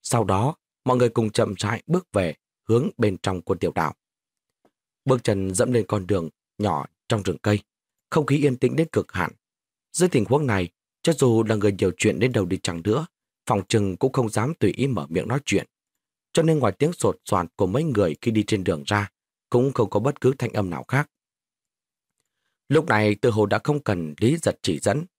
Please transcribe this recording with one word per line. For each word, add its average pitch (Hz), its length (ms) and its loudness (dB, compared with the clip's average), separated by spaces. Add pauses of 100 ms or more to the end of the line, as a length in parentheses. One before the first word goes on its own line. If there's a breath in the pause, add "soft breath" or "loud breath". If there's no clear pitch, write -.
Sau 117 220 0
đó, 101 320 0 (280)
mọi 127 120 2
người 123 120 4
cùng 113 220 0
chậm 104 280 -2
rãi 107 280 -4
bước 180 260 -2
về 90 220 0 (340)
hướng 127 300 2
bên 104 240 0
trong 92 200 -4
của 98 120 -2
tiểu 87 200 -2
đảo. 80 200 -2 (1080)
Bước 127 200 0
chân 95 300 -2
dẫm 120 180 2
lên 113 160 2
con 98 180 -2
đường 90 220 -2 (300)
nhỏ 87 280 -2 (220)
trong 107 140 -2
rừng 90 200 -4
cây, 104 160 2 (520)
không 151 160 0
khí 139 120 2
yên 139 180 2
tĩnh 127 200 0
đến 160 160 0
cực - 200 -2
hạn. 87 200 -4 (600)
Dưới 180 160 2
tình 123 160 2
huống 143 220 0
này, 98 220 0 (340)
cho 170 100 2
dù 113 320 4
là 110 100 0
người 101 240 2
nhiều 95 180 2
chuyện 95 220 0
đến 123 140 0
đâu 110 120 0
đi 90 180 -2
chăng 85 220 -6
nữa, 123 220 0 (400)
phòng 104 220 0
trừng 101 280 0
cũng 135 160 0
không 123 160 0
dám 117 260 -4
tùy 104 220 0
ý 123 100 -2
mở 98 200 -4
miệng 80 220 -4
nói 131 160 -2
chuyện. 95 220 0 (680)
Cho 165 100 2
nên 160 160 4
ngoài 113 200 2
tiếng 160 140 0
sột 104 320 -2
soạt 87 220 -2 (100)
của 98 100 0
mấy 123 180 0
người 101 380 0
khi 120 80 0
đi 107 160 2
trên 98 180 -2
đường 82 220 -2
ra, 104 240 -2 (400)
cũng 127 220 2
không 110 180 0
có 104 100 0
bất 139 200 -4
cứ 131 180 2
thanh - 140 -4
âm 95 180 -2
nào 67 180 -8
khác. 143 220 -2 (1600)
Lúc 151 180 2
này, 107 280 2
tựa 120 160 0
hồ 107 160 2
đã 101 180 -2
không 147 160 -2
cần 82 400 -4
Lý 123 160 2
Giật 113 260 -4
chỉ 82 160 -4
dẫn. 131 260 -2 (140)